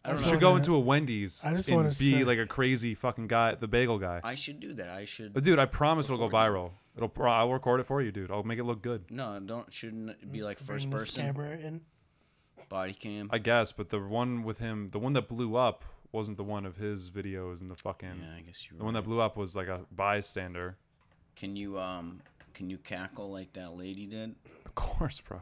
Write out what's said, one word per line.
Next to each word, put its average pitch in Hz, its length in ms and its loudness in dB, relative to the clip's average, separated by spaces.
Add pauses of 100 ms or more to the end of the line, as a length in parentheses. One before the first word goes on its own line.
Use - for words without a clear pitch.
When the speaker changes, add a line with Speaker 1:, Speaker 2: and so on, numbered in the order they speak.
Speaker 1:
I - 60 -6
don't 139 100 0
Speaker 2:
You 143 60 2
Speaker 1:
know. 170 60 8
Speaker 2:
should 165 80 6
go 175 120 10
Speaker 3:
wanna, 180 60 8
Speaker 2:
into 165 180 6
a 147 40 8
Wendy's 123 640 2
Speaker 3:
I 151 80 0
just 185 140 0
Speaker 2:
and - 100 6
Speaker 3:
wanna 160 120 6
Speaker 2:
be 147 40 0
Speaker 3:
say 135 300 6
Speaker 2:
like 123 160 4
a 113 80 0
crazy 123 480 2
fucking 113 320 -2
guy, 113 280 6
the 113 120 -6
bagel 117 320 4
guy. 87 240 -2
Speaker 1:
I 117 120 -6
should 143 240 -8
do - 140 -12
that. 98 160 -10
I 98 160 -10
should 104 280 -12
Speaker 2:
But 135 100 0
dude, 160 160 8
I 135 60 8
promise 151 420 2
it'll 131 100 0
go 113 80 2
Speaker 1:
record 110 220 6
it. 101 100 4
Speaker 2:
viral. 90 140 -4 (240)
It'll 117 140 -2
pro-, 123 220 2
I'll 117 200 6
record 127 300 2
it - 40 -4
for 139 160 0
you, 113 100 -2
dude. 95 200 -6
I'll 104 120 -2
make 113 140 -4
it 120 60 -4
look 117 180 -2
good. 117 300 -4
Speaker 1:
No, 113 280 -8
don't, 113 320 -10
shouldn't 110 380 -10
it - 220 -16
be, 107 100 -8
like, 104 240 -6
Speaker 3:
Bring 135 140 -6
Speaker 1:
first 135 100 -4
Speaker 3:
this 117 100 -2 (180)
Speaker 1:
person? 156 80 -4
Speaker 3:
camera 147 320 -4
in. 160 240 -10 (880)
Speaker 1:
Body 95 240 -6
cam? 104 380 -10
Speaker 2:
I 117 60 0
guess, 113 340 4
but - 180 -8
the 107 100 -2
one 117 440 -2
with 110 140 -6
him, 107 320 -6
the 90 80 -8
one 123 160 0
that 123 160 0
blew 117 260 -4
up 120 300 2 (260)
wasn't 107 260 -4
the 101 60 -6
one 101 220 -4
of 92 120 -10
his 98 340 -6
videos 92 500 -8
in 92 60 -12
the 92 80 -12
fucking 92 340 -10 (100)
Speaker 1:
Yeah, 82 160 -14
I 85 60 -16
guess 85 260 -18
you're 80 120 -20
Speaker 2:
The 104 60 -6
one 113 100 -2
that 110 60 0
Speaker 1:
right. 90 40 -6
Speaker 2:
blew 113 160 0
up 110 160 0
was, 95 180 -6
like, 92 120 -4
a 92 140 -6 (100)
bystander. 92 840 -2 (600)
Speaker 1:
Can 98 200 -10
you, 101 220 -8
um, 92 420 -8 (360)
can 92 160 -10
you 92 80 -10
cackle 95 520 -10
like 95 220 -14
that 90 220 -14
lady 95 320 -12
did? 110 260 -12 (320)
Speaker 2:
Of - 80 -14
course, - 480 -2
bro. 92 200 -14